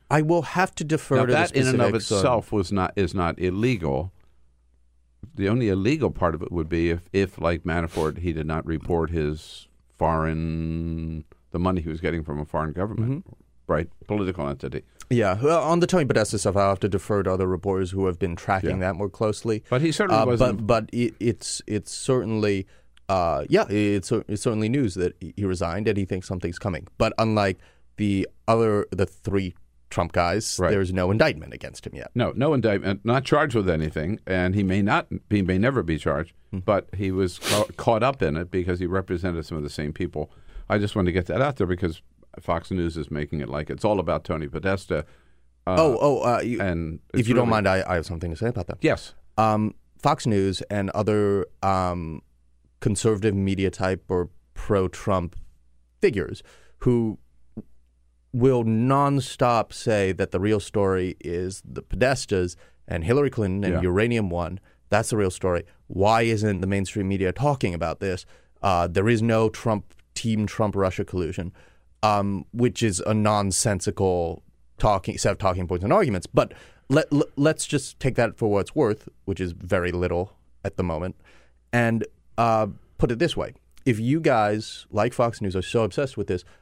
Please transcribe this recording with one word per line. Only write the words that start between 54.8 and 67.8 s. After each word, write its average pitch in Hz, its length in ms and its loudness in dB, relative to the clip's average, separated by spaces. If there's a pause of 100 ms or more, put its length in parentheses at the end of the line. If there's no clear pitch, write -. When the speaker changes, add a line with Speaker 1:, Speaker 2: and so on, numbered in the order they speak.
Speaker 1:
figures 120 400 0 (380)
who 117 380 2 (1160)
will 123 320 4
nonstop 127 1080 2
say 101 400 2
that 87 180 -2
the - 100 -2
real 104 200 2
story 92 600 0
is 92 440 -6
the - 180 -12
Podestas 101 720 0 (320)
and 85 180 -4
Hillary 135 260 4
Clinton 101 340 -2
and 92 120 0
Speaker 2:
Yeah. 80 40 0
Speaker 1:
Uranium 104 500 2
One. 87 300 -4 (300)
That's 110 200 2
the 120 60 0
real 98 140 2
story. 87 340 -2 (220)
Why 107 360 4
isn't 107 380 0
the 92 60 -2
mainstream 98 420 -2
media 95 240 0
talking 131 400 0
about 82 280 -4